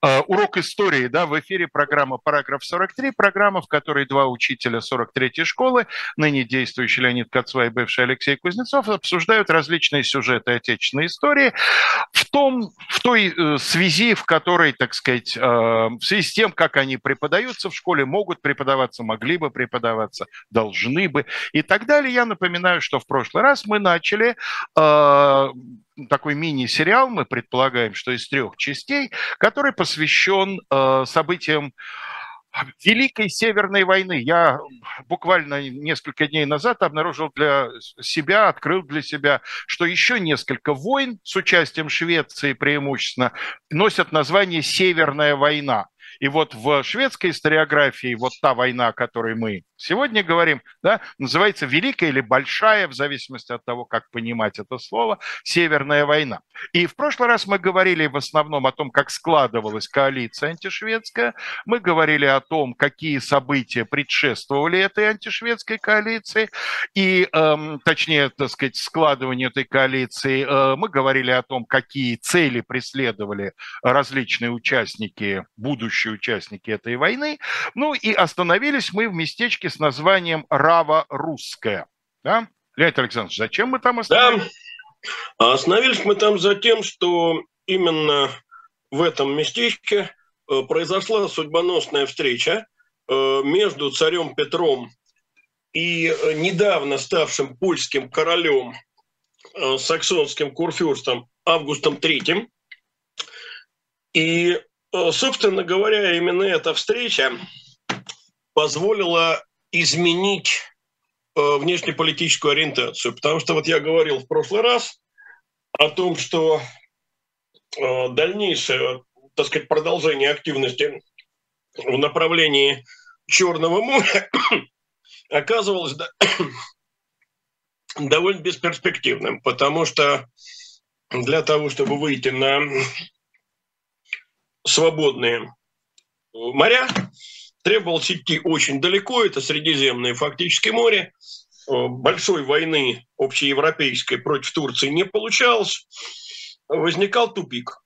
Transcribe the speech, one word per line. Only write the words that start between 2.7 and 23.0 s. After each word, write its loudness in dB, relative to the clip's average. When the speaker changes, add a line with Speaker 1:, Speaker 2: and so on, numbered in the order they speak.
Speaker 1:
три", -4
программа, 2
в -14
которой 0
два 2
учителя -2
сорок -4
третьей -2
школы, 2
ныне 2
действующий -2
Леонид 0
Кацва 0
и 0
бывший 0
Алексей 0
Кузнецов, -2
обсуждают 0
различные 2
сюжеты 0
отечественной -2
истории 2
в 2
том, 2
в -4
той, 4
э, 2
связи, 2
в -8
которой, 4
так -2
сказать, -2
э, -8
в 2
связи 0
с -6
тем, 2
как 2
они 0
преподаются -2
в -14
школе, 0
могут -4
преподаваться, -2
могли -2
бы -4
преподаваться, -4
должны 0
бы -2
и 2
так 2
далее. 4
Я 2
напоминаю, 0
что -2
в -14